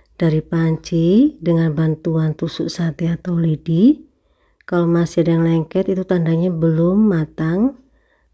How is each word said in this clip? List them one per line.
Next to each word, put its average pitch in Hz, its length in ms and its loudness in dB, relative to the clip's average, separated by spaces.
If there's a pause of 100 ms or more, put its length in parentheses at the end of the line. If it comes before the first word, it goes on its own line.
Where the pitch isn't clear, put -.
(160)
dari 156 240 0
panci 165 1000 0
dengan 165 320 0
bantuan 160 640 -2
tusuk - 400 -6
sate 165 340 -4
atau 170 320 -4
lidi. 165 640 2 (640)
Kalau 175 240 0
masih 170 340 0
ada 165 140 2
yang 165 100 2
lengket 165 460 -2
itu 185 100 -4
tandanya 170 460 0
belum 170 580 0
matang, 170 720 -2 (580)